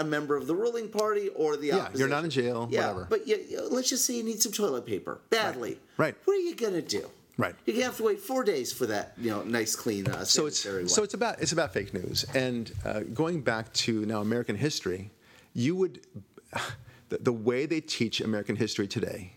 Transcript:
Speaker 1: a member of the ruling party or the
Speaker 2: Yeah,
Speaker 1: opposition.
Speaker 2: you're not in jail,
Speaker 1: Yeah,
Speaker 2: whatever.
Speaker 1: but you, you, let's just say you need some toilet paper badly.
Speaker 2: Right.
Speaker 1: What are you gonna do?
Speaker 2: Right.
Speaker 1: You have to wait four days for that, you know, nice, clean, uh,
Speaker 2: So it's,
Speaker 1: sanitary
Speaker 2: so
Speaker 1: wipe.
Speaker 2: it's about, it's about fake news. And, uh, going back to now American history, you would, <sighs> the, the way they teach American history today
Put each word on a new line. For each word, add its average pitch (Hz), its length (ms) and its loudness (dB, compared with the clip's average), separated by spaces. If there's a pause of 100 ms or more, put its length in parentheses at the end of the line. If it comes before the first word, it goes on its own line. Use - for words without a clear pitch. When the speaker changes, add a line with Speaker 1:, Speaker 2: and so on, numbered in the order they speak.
Speaker 1:
a 156 40 0
member 147 320 0
of 127 120 -4
the 160 80 2
ruling 233 320 -2
party 208 400 0
or 151 280 0
the 147 120 -2
Speaker 2:
Yeah, 139 80 4
Speaker 1:
opposition. 123 240 -2
Speaker 2:
you're 135 80 4
not 147 160 0
in 160 60 -2
jail, 120 400 0
Speaker 1:
Yeah, 139 180 4
Speaker 2:
whatever. 92 220 -4
Speaker 1:
but 214 180 0
you, 208 100 4 (100)
you, - 220 -6
let's 254 200 2
just 254 140 2
say 247 100 0
you 233 100 -2
need 220 180 -2
some 202 100 2
toilet 131 340 0
paper 87 340 -4 (100)
badly. 175 480 0 (200)
Speaker 2:
Right. 147 260 2
Speaker 1:
What 392 100 4
are 392 60 2
you 349 160 -2
gonna 190 260 0
do? 98 260 -4 (300)
Speaker 2:
Right. 92 160 2 (100)
Speaker 1:
You 233 200 2
have 247 120 -2
to 226 60 -2
wait 208 180 2
four 262 240 0
days 143 260 2
for - 160 -2
that, 104 300 -2
you 117 140 0
know, 104 140 0
nice, 113 300 0
clean, 101 320 -2
uh, 92 200 -2
Speaker 2:
So - 180 4
it's, 147 160 -2
Speaker 1:
sanitary 95 300 -2
Speaker 2:
so 214 100 4
Speaker 1:
wipe. 214 60 2
Speaker 2:
it's - 80 -8
about, 208 260 -2
it's 156 120 0
about 160 200 2
fake 101 220 -2
news. - 400 -2
And, 123 360 0 (140)
uh, 107 160 -2 (140)
going 160 260 0
back 113 340 0
to 110 300 2
now 107 160 0
American 113 360 0
history, 101 540 -2 (440)
you 123 200 2
would, 180 320 -2 (460)
<sighs> - 560 -10
the, - 80 -2
the 123 160 2
way 120 320 2
they 156 160 0
teach - 400 -2
American 107 360 0
history 104 300 0
today 92 500 -4